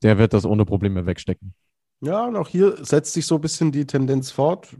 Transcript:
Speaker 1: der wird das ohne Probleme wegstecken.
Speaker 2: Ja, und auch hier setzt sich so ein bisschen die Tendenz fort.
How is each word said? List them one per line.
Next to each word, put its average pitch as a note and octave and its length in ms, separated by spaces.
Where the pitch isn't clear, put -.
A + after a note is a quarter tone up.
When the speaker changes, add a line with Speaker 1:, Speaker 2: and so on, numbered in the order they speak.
Speaker 1:
der G#2+ 160
wird A2+ 140
das G2+ 120
ohne G#2 200
Probleme F#2+ 420
wegstecken. F#2 480
Speaker 2:
Ja, G3+ 260
und A#3 80
auch F3 120
hier F3+ 380
setzt D3+ 280
sich E3 120
so E3 100
ein D3+ 60
bisschen D#3 300
die C#3+ 160
Tendenz C3+ 420
fort. D#3 380